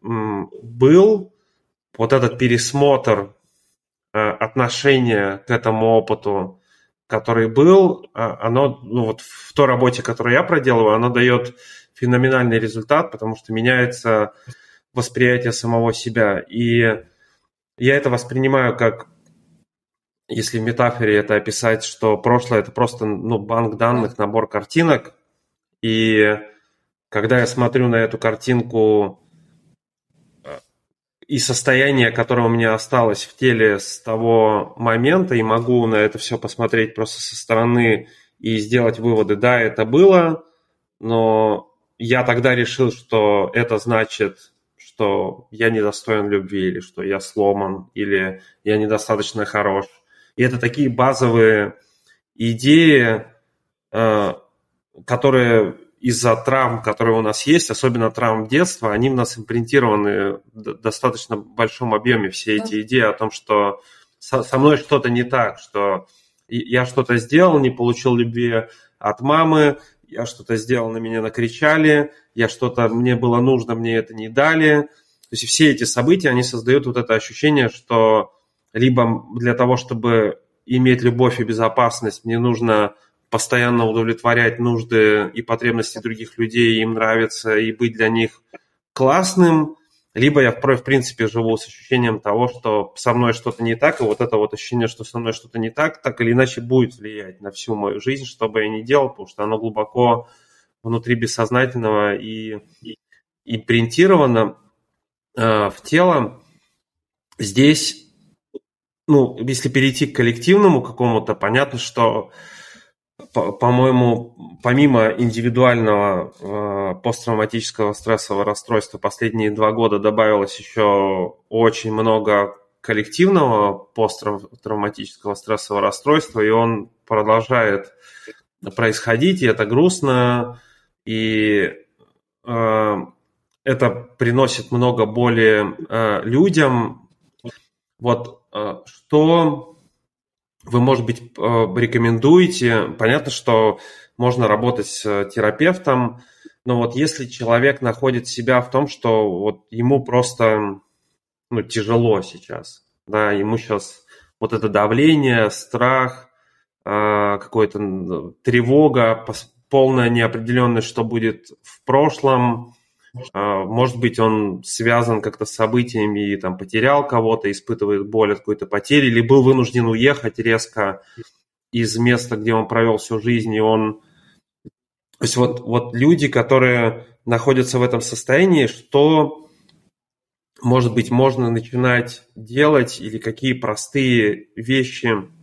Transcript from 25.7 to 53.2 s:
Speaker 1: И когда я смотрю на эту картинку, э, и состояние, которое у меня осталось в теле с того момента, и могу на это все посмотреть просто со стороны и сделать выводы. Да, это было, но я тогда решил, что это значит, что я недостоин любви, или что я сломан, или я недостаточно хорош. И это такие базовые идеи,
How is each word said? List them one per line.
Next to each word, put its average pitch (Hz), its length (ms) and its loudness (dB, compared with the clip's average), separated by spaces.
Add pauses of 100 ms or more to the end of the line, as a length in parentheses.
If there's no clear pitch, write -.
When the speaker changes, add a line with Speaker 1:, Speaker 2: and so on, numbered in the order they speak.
Speaker 1:
И 110 560 2 (720)
когда 113 300 0
я 117 80 0
смотрю 123 420 0
на 117 80 2
эту 113 220 -2
картинку, 110 1000 0 (1300)
э, 71 140 -16 (680)
и 143 120 -2
состояние, 127 720 2
которое 117 360 0
у - 20 2
меня 117 260 2
осталось 113 500 -2
в - 120 -20
теле 110 420 2
с - 220 -14
того 113 760 2
момента, 123 580 0
и 113 80 0
могу 117 440 0
на 110 100 0
это 107 220 0
все - 200 -6
посмотреть 113 560 -4
просто - 260 -8
со - 160 -12
стороны 117 720 0 (300)
и 110 200 -4
сделать 113 400 0
выводы. 110 380 0
Да, 123 240 2
это 110 240 -2
было, 165 600 4 (560)
но 110 720 0 (280)
я 123 240 0
тогда 127 320 2
решил, 120 360 0
что 104 640 0
это 117 240 0
значит, 110 760 -4 (240)
что 98 720 -6
я 113 200 0
недостоин 104 580 -2
любви, 98 400 -2
или 90 120 -8
что - 220 -14
я 98 180 -4
сломан, 98 760 -2
или 95 460 -4 (240)
я 107 120 0
недостаточно 107 680 -2
хорош. 98 400 -2 (520)
И 123 60 2
это 127 160 0
такие 127 300 -2
базовые 117 840 2 (600)
идеи, 120 880 4 (680)